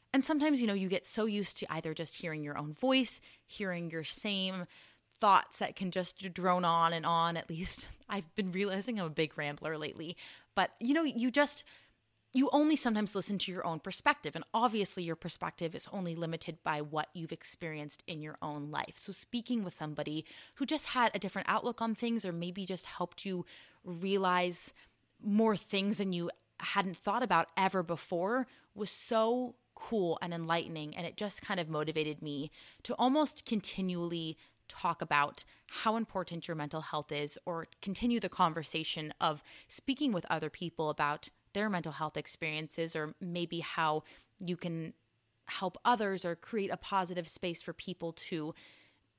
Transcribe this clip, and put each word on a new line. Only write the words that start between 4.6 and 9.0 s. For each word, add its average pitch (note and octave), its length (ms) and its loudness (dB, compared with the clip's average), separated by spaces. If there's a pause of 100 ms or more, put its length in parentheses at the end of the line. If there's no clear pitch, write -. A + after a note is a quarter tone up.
thoughts - 400 6
that - 180 -2
can F#3+ 140 -2
just F#3 420 -4
drone F3+ 320 2
on E3+ 280 6
and E3 140 0
on. E3+ 300 4
At - 140 -6
least E3+ 380 -4 (100)
<laughs> - 100 -18
I've G3 280 -4
been F#3 160 0
realizing G3+ 460 0
I'm F3+ 80 0